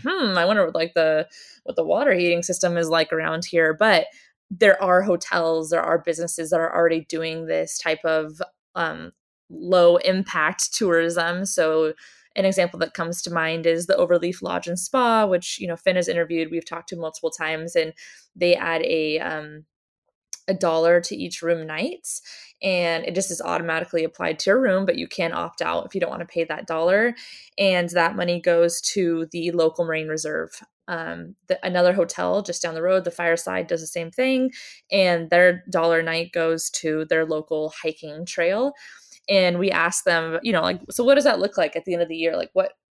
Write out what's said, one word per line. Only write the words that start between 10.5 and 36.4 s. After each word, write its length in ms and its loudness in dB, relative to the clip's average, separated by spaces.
tourism. 720 0
So 500 0
an 100 0
example 360 2
that 140 -4
comes 280 -6
to 100 -6
mind 320 -2
is 220 2
the 80 4
Overleaf 480 2
Lodge 240 -4
and 120 -6
Spa, 480 2
which, 340 -2
you 80 -8
know, 80 -4
Finn 200 0
has 120 0
interviewed, 420 -2
we've 180 -6
talked 200 -12
to 80 -10
multiple 340 -6
times, 460 -4
and 160 0
they 220 4
add 260 -2
a, 380 -2
um, 440 -10
a 60 2
dollar 460 4
to 140 -8
each 280 -10
room 220 0
nights, 560 -8
and 440 0
it 100 -6
just 160 -2
is 100 -8
automatically 600 -2
applied 380 -4
to 100 0
your 100 4
room, 240 2
but 140 0
you 80 -6
can 260 -4
opt 300 -6
out 240 -2
if 80 -14
you 60 -2
don't 100 -2
wanna 160 -8
pay 160 -4
that 240 -6
dollar. 480 2
And 340 2
that 260 2
money 240 0
goes 400 4
to 500 0
the 220 -4
local 320 2
marine 240 -4
reserve. 520 -6
Um, 480 -10
the, 180 -4
another 280 4
hotel 500 0
just 200 -8
down 120 -4
the 80 -6
road, 220 2
the 80 -6
Fireside, 560 -2
does 120 -2
the 60 -12
same 240 -8
thing, 400 0
and 400 2
their 400 6
dollar 320 2
night 300 -4
goes 380 -2